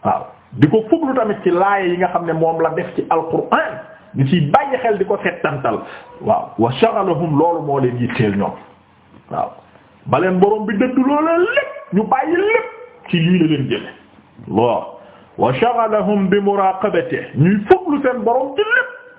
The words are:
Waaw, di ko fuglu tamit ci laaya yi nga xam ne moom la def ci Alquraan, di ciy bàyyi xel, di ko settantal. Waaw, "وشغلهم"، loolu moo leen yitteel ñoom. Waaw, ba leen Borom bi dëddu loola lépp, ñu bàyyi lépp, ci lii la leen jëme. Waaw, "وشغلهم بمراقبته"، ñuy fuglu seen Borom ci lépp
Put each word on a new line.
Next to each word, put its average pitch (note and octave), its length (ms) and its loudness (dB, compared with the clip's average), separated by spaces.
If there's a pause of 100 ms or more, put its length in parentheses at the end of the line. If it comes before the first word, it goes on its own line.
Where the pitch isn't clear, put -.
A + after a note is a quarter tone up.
Waaw, F#2+ 220 -2 (260)
di - 160 4
ko A3 200 2
fuglu D#4+ 260 0
tamit G#3+ 280 -2
ci F#3 80 2
laaya F#3+ 340 2
yi F3 140 0
nga F3+ 100 0
xam F3 160 -8
ne E3 80 -4
moom D#3+ 300 0
la D#3+ 80 2
def E3 240 -6
ci - 160 -4
Alquraan, - 640 0 (400)
di C3+ 100 2
ciy E3 160 2 (100)
bàyyi C4+ 280 2
xel, A3+ 200 0
di F#3+ 60 0
ko G3 180 -2
settantal. C#3 580 -2 (400)
Waaw, - 380 -2
"وشغلهم"، F3 800 0
loolu E3 280 2
moo C#3 140 0
leen B2 180 0
yitteel A2 380 0
ñoom. F#2+ 180 -2 (760)
Waaw, - 200 -4 (560)
ba C3 140 0
leen F#3 180 0
Borom G#3 280 4
bi G#3 80 -2
dëddu B3+ 300 0
loola D4+ 340 2
lépp, A#4 560 -2
ñu G3+ 100 2
bàyyi - 320 0
lépp, A4 300 0 (420)
ci F3 120 0
lii F3+ 200 2
la D#3 60 4
leen C#3+ 240 0
jëme. - 200 -6 (580)
Waaw, G#2+ 500 0 (400)
"وشغلهم G#3 920 0
بمراقبته"، G3 960 0 (140)
ñuy F#3 220 4 (100)
fuglu F4 340 4
seen B3 220 0
Borom C4 320 0
ci G4+ 60 0
lépp B4+ 280 0 (280)